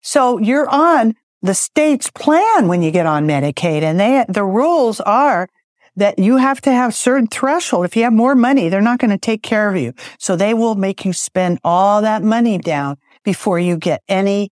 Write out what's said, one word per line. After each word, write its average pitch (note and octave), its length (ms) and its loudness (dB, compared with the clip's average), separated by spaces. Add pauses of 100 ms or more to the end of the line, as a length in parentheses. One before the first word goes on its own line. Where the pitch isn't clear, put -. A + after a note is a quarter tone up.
So B3 360 0
you're B3+ 300 0
on C#4 480 2 (260)
the F#3 120 0
state's - 580 -2
plan E4+ 560 2
when F3 120 0
you D#3+ 120 0
get E3+ 140 0
on D3+ 200 0
Medicaid, D3+ 560 -2
and D#3+ 160 0
they, A#3+ 300 2
the G3+ 160 -2
rules A#3+ 560 0
are G#3+ 480 0 (480)
that G3 240 0
you A3 160 4
have C4 240 0
to C#4 100 0
have B3 240 0
certain B3 320 0
threshold. C4 600 -2
If - 100 -4
you A3+ 80 2
have A#3+ 80 2
more B3 240 4
money, A#3+ 320 2
they're G3 120 0
not A#3+ 200 0
gonna G3+ 180 0
take A3 240 -4
care G#3+ 260 0
of F#3 80 -2
you. B2 180 -4 (260)
So F#3 160 -2
they G#3 180 0
will A3+ 220 0
make F#3+ 280 -4
you F#3+ 80 -2
spend F3+ 520 -2
all G3 380 2
that G#3+ 200 -2
money A3 360 0
down C#3+ 400 -4 (260)
before F#3 340 -2
you F3 180 0
get D#3+ 300 -4
any G3 500 -2